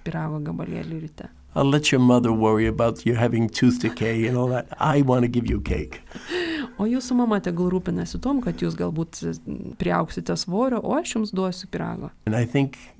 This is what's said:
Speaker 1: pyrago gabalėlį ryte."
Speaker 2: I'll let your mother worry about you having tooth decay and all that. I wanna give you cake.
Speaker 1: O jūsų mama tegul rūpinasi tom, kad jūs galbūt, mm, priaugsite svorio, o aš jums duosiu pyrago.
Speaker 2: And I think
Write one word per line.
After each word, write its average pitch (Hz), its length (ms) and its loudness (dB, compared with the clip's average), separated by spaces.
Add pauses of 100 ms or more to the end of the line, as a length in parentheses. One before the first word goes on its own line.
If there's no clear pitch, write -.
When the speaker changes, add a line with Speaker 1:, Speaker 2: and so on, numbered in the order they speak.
Speaker 1:
pyrago 156 400 -6
gabalėlį 165 640 -8
ryte." - 220 -16 (280)
Speaker 2:
I'll 139 140 4
let 151 220 2
your 131 80 6
mother 123 320 6
worry 110 340 4
about 113 400 0
you 120 80 2
having 117 340 2
tooth 123 320 4
decay 113 480 0
and 123 80 0
all 123 120 2
that. 123 180 -2 (140)
I 147 220 4
wanna 123 260 4
give 120 200 0
you 104 120 0
cake. - 400 -4 (800)
Speaker 1:
O 202 60 -2
jūsų 247 300 0
mama 226 260 4
tegul 180 300 0
rūpinasi 175 500 -2
tom, 269 220 0
kad 170 160 -4
jūs 165 160 -2
galbūt, 165 480 -4
mm, - 560 -8
priaugsite 175 580 -2
svorio, 220 460 -2
o 240 160 -2
aš 339 160 -4
jums 214 180 -2
duosiu 185 380 -4
pyrago. - 400 -8 (160)
Speaker 2:
And 107 80 2
I 120 100 2
think 139 320 0 (240)